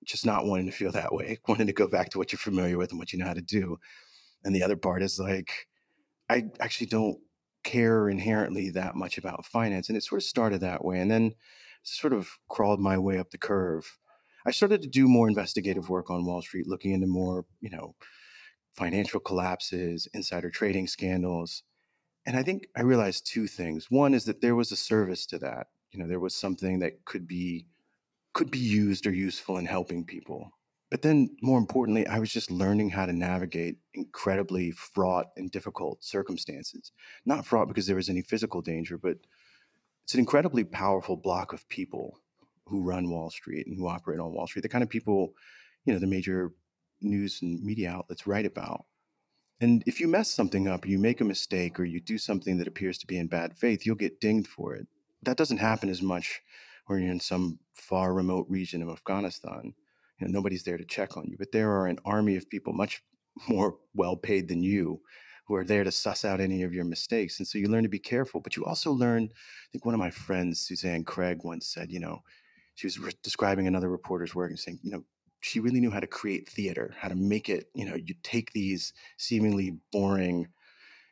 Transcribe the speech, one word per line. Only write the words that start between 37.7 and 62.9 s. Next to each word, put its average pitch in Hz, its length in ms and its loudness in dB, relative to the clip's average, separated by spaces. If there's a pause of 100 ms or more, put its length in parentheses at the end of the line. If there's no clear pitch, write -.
there 98 100 2
was 92 120 -2
any 90 140 0
physical 107 400 -2
danger, 82 360 -6
but 90 200 -2 (840)
it's - 120 -6
an 127 60 6
incredibly 135 440 4
powerful 95 520 0
block 90 360 -2
of - 160 -14
people - 520 -10 (460)
who 98 160 -2
run 90 280 0
Wall 82 200 -4
Street - 360 -8
and - 100 -8
who 92 120 -2
operate 85 320 -4
on 82 120 -6
Wall 87 140 -6
Street, 98 160 -8
the - 60 -4
kind 123 160 2
of 113 60 -6
people, 98 440 0 (500)
you 127 80 2
know, 95 60 2
the 95 80 0
major 92 460 0 (480)
news 101 420 -2
and 85 200 -4
media 101 280 -4
outlets 90 360 -10
write 101 200 0
about. 87 400 -8 (720)
And 120 260 6
if - 140 -2
you 170 80 2
mess 190 220 2
something 98 380 2
up, 90 180 -2
you 98 120 2
make 113 220 4
a 120 40 4
mistake, 92 540 -2
or 92 60 2
you 87 160 -4
do 110 180 -6
something 95 400 -2
that 85 100 -2
appears 92 300 -4
to - 80 -12
be 92 120 -4
in 82 100 -2
bad 85 280 -2
faith, 117 300 2
you'll 110 100 2
get - 240 -4
dinged 107 280 2
for - 260 -8
it. - 120 -10 (360)
That 127 140 0
doesn't 135 220 2
happen 110 300 2
as 90 140 -2
much 90 400 -2 (440)
when 98 160 0
you're 90 100 0
in 87 80 -2
some 90 400 -2 (140)
far 92 380 0
remote 92 360 2
region 90 340 -4
of 85 80 -6
Afghanistan. 90 840 -6 (440)
You 95 80 -6
know, 90 60 -2
nobody's 95 320 -2
there 87 120 -4
to 85 80 -8
check 95 320 -6
on 85 120 -10
you, - 100 -12
but 98 140 -10
there 110 180 4
are 95 160 2
an 87 180 -2
army 104 320 2
of - 140 -6
people - 220 -6
much 98 300 -2 (460)